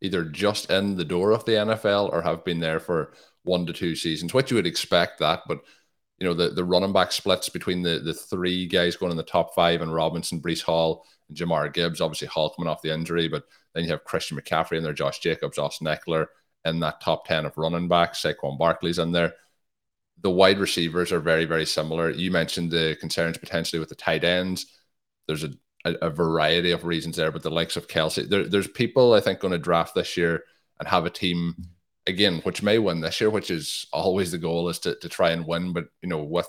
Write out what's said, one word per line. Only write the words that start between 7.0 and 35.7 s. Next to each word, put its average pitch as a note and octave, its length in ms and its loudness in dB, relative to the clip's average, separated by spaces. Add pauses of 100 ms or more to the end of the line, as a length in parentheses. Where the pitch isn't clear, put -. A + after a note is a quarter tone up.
splits - 360 2
between F2+ 340 -2
the, E2+ 160 2
the D#2 160 -4
three F2+ 520 -2
guys F2 300 2
going F2+ 140 -2
in E2+ 60 -2
the D#2+ 60 -4
top - 320 0
five E2+ 280 4
and D#2+ 100 -4
Robinson, E2 480 -2
Breece E2 220 -2
Hall, E2 420 0 (240)
and D2+ 80 -18
Jahmyr D#2+ 360 -2
Gibbs, E2+ 280 -2
obviously D#2 280 -4
Hall D#2 220 0
coming E2+ 200 -6
off D2+ 120 -6
the D#2 100 -2
injury, E2 360 -2
but D2 160 -6 (300)
then E2+ 100 -4
you D#2+ 60 -2
have D2+ 140 -4
Christian D#2+ 340 -6
McCaffrey D#2+ 380 -2
in E2 60 -2
there, D#2 100 -4
Josh D2 260 -4
Jacobs, D#2 400 -2
Austin D2 280 -4
Eckler D#2 400 -2 (380)
in E2 160 -2
that E2 200 -4
top - 260 -2
ten D#2 180 0
of - 140 -8
running E2+ 300 -2
backs, E2+ 340 2
Saquon C#2+ 360 -4
Barkley's E2 400 2
in E2 140 0
there. E2+ 220 2 (880)
The G2 80 0
wide F#2+ 280 8
receivers F2 540 0
are E2+ 80 2
very, E2 240 2
very D#2+ 220 0
similar. D#2+ 420 0
You F2+ 220 -2
mentioned E2+ 400 0
the D#2+ 300 0
concerns E2 360 -2
potentially E2 440 -4
with D#2 80 -6
the D#2 60 -14
tight E2 300 0
ends. F2+ 420 0 (600)
There's D#2 180 -4
a, D2 60 -6 (340)
a, F2 100 0
a E2 160 -2
variety E2 600 2
of E2 140 0
reasons E2 320 -4
there, D#2+ 160 0
but D#2+ 100 -8
the D#2+ 80 -2
likes E2 260 -2
of - 120 -8
Kelce, - 400 0
there, G2 160 2
there's F#2+ 240 0
people A#2+ 440 4
I G#2 80 8
think F#2+ 200 0
gonna F#2 180 0
draft E2 360 0
this - 220 -2
year E2+ 280 0 (340)
and - 100 -10
have F2+ 160 2
a F2 60 -2
team, F2 440 -2 (520)
again, F#2 380 2
which F#2 180 -4
may G#2 160 4
win F2 220 0
this D#2+ 200 -4
year, G#2+ 100 4
which G#2 200 -2
is D#2+ 420 -6
always F2+ 380 0
the F2 80 -4
goal, E2+ 300 -2
is E2 120 -6
to, F2 160 -2
to E2+ 120 -12
try F2 220 2
and E2 160 -2
win. F2 260 -4